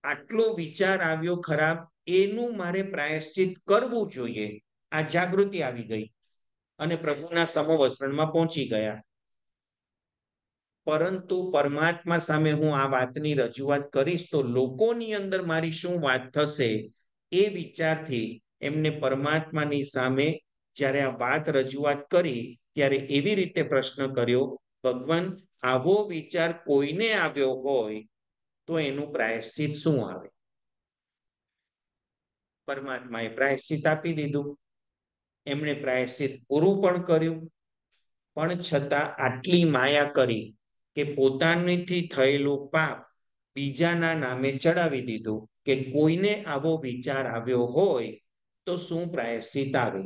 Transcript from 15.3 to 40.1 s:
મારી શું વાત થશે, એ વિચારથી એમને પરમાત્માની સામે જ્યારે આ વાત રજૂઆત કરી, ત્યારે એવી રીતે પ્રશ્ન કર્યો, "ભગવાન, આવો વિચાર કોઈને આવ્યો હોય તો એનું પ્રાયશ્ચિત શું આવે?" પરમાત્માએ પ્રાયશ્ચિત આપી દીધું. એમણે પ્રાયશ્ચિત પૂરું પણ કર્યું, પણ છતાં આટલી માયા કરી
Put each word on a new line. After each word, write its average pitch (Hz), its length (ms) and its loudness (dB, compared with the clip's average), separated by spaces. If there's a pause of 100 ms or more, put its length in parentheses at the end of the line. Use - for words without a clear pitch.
મારી 165 300 -2
શું 175 300 -2
વાત 127 280 0
થશે, 120 640 0 (400)
એ 196 160 4
વિચારથી 156 920 -4 (180)
એમને 151 300 0
પરમાત્માની 147 960 -2
સામે 135 560 0 (340)
જ્યારે 139 260 0
આ 127 160 -2
વાત 139 320 0
રજૂઆત 143 600 0
કરી, 135 500 0 (140)
ત્યારે 139 220 4
એવી 143 380 2
રીતે 180 280 0
પ્રશ્ન 135 520 -2
કર્યો, 123 480 0 (220)
"ભગવાન, 156 520 0 (260)
આવો 156 460 2
વિચાર 170 440 -2
કોઈને 160 600 0
આવ્યો 143 400 2
હોય 123 560 -2 (580)
તો 165 120 -2
એનું 147 340 -2
પ્રાયશ્ચિત 117 640 -2
શું 123 380 0
આવે?" - 160 -14 (2500)
પરમાત્માએ 127 600 -6
પ્રાયશ્ચિત 135 580 -2
આપી 156 260 0
દીધું. 143 460 -4 (880)
એમણે 147 280 -2
પ્રાયશ્ચિત 127 720 -2
પૂરું 190 360 4
પણ 180 200 2
કર્યું, 165 480 0 (840)
પણ 170 260 -2
છતાં 147 540 0
આટલી 156 500 2
માયા 143 400 4
કરી 117 520 0 (380)